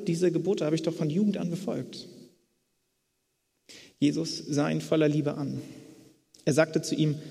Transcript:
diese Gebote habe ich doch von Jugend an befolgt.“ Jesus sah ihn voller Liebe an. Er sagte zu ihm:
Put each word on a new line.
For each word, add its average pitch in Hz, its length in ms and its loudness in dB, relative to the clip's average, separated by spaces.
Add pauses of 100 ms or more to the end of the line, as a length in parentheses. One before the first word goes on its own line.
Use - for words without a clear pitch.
diese 170 260 2
Gebote 160 340 0
habe 156 100 2
ich 160 80 -2
doch 160 100 0
von 160 160 -2
Jugend 202 280 2
an 170 120 -4
befolgt.“ - 580 -6 (1900)
Jesus 147 380 0
sah 147 320 0
ihn 160 120 0
voller 156 280 4
Liebe 147 240 0
an. 135 300 -6 (840)
Er 147 80 4
sagte 160 300 4
zu - 100 -4
ihm: 151 220 2 (160)